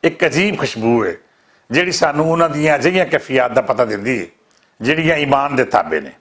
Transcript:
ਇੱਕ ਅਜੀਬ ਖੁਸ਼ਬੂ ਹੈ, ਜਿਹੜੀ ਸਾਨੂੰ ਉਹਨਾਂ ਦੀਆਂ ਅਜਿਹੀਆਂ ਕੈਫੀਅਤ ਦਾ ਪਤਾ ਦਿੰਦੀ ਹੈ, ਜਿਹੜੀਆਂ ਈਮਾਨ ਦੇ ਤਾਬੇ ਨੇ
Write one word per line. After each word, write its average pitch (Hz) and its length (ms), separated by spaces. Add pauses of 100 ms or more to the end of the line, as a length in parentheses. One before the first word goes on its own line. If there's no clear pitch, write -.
ਇੱਕ 165 220
ਅਜੀਬ 175 320
ਖੁਸ਼ਬੂ 117 480
ਹੈ, 87 80 (580)
ਜਿਹੜੀ 175 200
ਸਾਨੂੰ 156 400
ਉਹਨਾਂ 165 180
ਦੀਆਂ 151 260
ਅਜਿਹੀਆਂ 180 300
ਕੈਫੀਅਤ 127 460
ਦਾ 127 100
ਪਤਾ 123 240
ਦਿੰਦੀ 107 340
ਹੈ, 87 60 (560)
ਜਿਹੜੀਆਂ 156 360
ਈਮਾਨ 143 380
ਦੇ 131 80
ਤਾਬੇ 80 380
ਨੇ 69 200